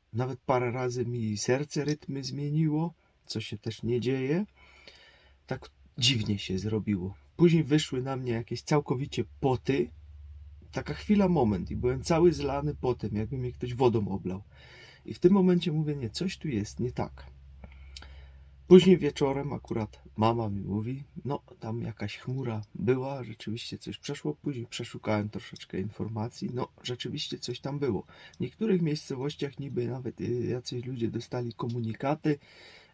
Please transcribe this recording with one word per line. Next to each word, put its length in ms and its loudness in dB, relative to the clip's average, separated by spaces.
Nawet 260 -2
parę 320 2
razy 340 -2
mi 320 -2
serce 480 0
rytmy 380 -4
zmieniło, 680 0
co 160 -6
się 160 -8
też 260 -8
nie 180 0
dzieje. 440 0
Tak 220 -8
dziwnie 420 2
się 200 -4
zrobiło. 560 -2
Później 280 6
wyszły 380 0
na 140 -4
mnie 160 -4
jakieś 300 -4
całkowicie 600 0
poty. 500 0
Taka 220 -6
chwila, 360 4
moment 420 2
i 40 -4
byłem 280 0
cały 300 6
zlany 420 -2
potem, 400 -2
jakby 220 -4
mnie 140 -4
ktoś 220 -6
wodą 340 4
oblał. 360 -4
I 80 -8
w 60 -14
tym 140 6
momencie 380 4
mówię, 240 0
nie, 140 -6
coś 280 -4
tu 100 -8
jest 320 -4
nie 120 -2
tak. 340 -8
Później 300 12
wieczorem 560 0
akurat 480 -6
mama 320 2
mi 120 -4
mówi, 420 -4
no 160 -4
tam 220 -6
jakaś 360 -6
chmura 440 -6
była, 480 0
rzeczywiście 540 -8
coś 200 -10
przeszło. 380 -6
Później 300 -6
przeszukałem 640 -2
troszeczkę 500 -10
informacji, 720 -6
no 140 -4
rzeczywiście 560 -6
coś 200 -8
tam 200 -4
było. 240 0
W 20 -10
niektórych 420 0
miejscowościach 800 -4
niby 280 -4
nawet, 340 -8
y, 260 -4
jacyś 380 -6
ludzie 220 -4
dostali 460 -6
komunikaty, 840 -2